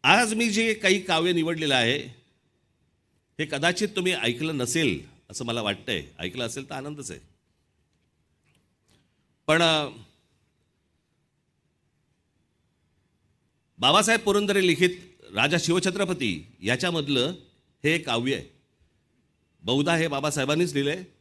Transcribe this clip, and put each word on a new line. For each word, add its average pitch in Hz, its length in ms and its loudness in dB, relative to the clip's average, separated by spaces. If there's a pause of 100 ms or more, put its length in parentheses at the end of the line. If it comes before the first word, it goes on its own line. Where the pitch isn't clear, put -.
आज 214 300 4
मी 226 160 2
जे 220 240 2
काही 196 280 2
काव्य 175 320 2
निवडलेलं 160 420 0
आहे, 120 220 2 (1400)
हे 156 60 -2
कदाचित 175 500 -2
तुम्ही 185 180 0
ऐकलं 156 440 -2
नसेल 123 480 0 (240)
असं 117 160 -10
मला 117 160 -4
वाटतंय, 101 460 -4 (120)
ऐकलं 92 260 -6
असेल 135 240 -10
तर 147 60 -10
आनंदच 139 360 -10
आहे. 67 80 -14 (2250)
पण, 160 140 4
अ, 156 280 2 (4000)
बाबासाहेब 208 440 4
पुरंदरे 202 460 2
लिखित 170 220 4 (440)
राजा 143 260 2
शिवछत्रपती 170 880 -2 (160)
याच्यामधलं 143 680 0 (500)
हे 156 140 2
काव्य 127 380 -2
आहे. 73 100 -10 (1120)
बहुधा 143 360 0
हे 160 120 0
बाबासाहेबांनीच 147 680 -2
लिहिलंय. 143 300 -2 (180)